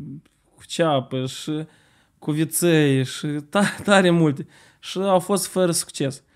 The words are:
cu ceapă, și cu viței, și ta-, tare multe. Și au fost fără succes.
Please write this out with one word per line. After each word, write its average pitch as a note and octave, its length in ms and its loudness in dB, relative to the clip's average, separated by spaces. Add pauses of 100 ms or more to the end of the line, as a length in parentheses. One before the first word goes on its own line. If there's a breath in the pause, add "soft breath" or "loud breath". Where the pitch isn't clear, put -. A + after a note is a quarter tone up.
(560)
cu - 120 -20
ceapă, C3+ 580 0
și D#3 400 -8 (540 soft breath)
cu - 120 -6
viței, D3+ 720 2
și - 220 -10
ta-, D3+ 560 -2
tare G3 260 4
multe. D#3+ 380 2 (320 soft breath)
Și - 180 -12
au F#3+ 220 2
fost G3 280 -2
fără F3+ 240 0
succes. - 520 -6 (120)